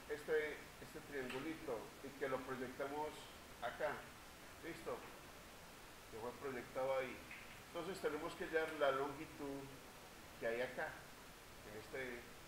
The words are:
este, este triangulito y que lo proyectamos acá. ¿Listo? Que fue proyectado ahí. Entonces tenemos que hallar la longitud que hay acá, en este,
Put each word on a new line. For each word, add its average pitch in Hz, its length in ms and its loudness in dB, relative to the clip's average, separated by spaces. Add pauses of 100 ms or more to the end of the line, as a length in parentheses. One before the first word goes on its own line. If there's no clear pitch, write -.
este, 151 480 4 (240)
este 151 200 -8 (100)
triangulito 139 680 0 (260)
y 139 40 -2 (100)
que 139 120 4
lo 131 80 6
proyectamos 135 720 0 (500)
acá. 143 320 4 (720)
¿Listo? 156 320 -2 (1120)
Que 113 80 -4
fue 120 220 0
proyectado 131 560 4
ahí. 131 180 4 (540)
Entonces 170 320 0
tenemos 160 340 4
que 185 120 0
hallar 160 340 6
la 139 120 10
longitud 139 680 2 (800)
que 123 60 4
hay 117 160 6
acá, 151 260 0 (840)
en 107 100 -6
este, 123 400 -4 (280)